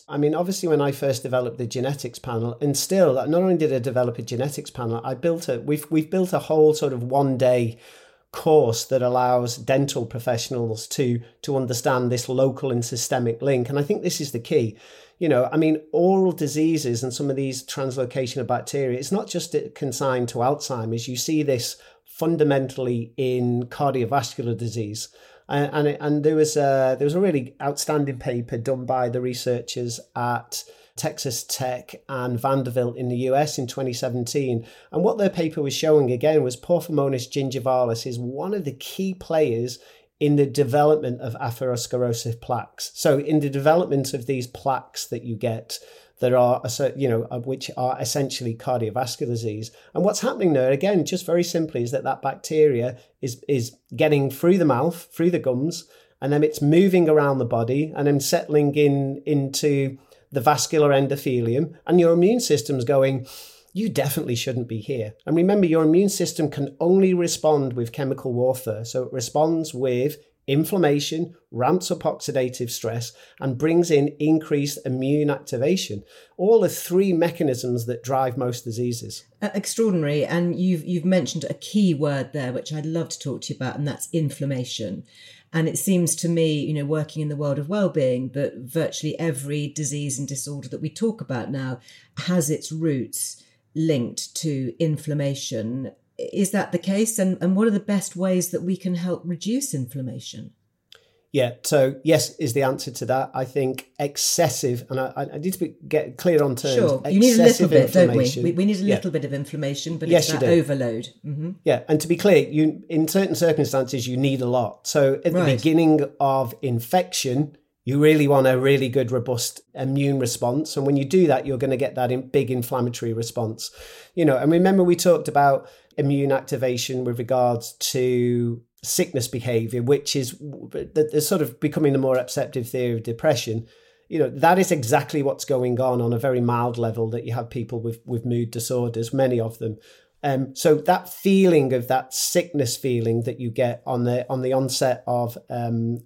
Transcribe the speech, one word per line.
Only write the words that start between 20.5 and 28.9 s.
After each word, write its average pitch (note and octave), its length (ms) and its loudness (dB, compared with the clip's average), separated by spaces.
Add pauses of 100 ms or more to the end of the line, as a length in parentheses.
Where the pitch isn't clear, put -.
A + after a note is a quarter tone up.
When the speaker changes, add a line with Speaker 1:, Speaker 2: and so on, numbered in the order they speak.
Speaker 1:
You B2+ 80 -6
see D3+ 280 -2
this C3 340 -2 (260)
fundamentally C3+ 1120 -2
in B2 520 0
cardiovascular B2+ 880 -2
disease. A2 520 -6 (420)
And, D3 380 0
and, C#3+ 140 -2
and D3 240 0
there D#3 100 2
was D#3 220 2
a, C3+ 420 2
there C#3+ 60 0
was D3 100 0
a F3+ 60 0
really D3 400 0
outstanding C#3+ 580 -2
paper A#2+ 380 -6
done B2+ 280 -4
by B2+ 220 0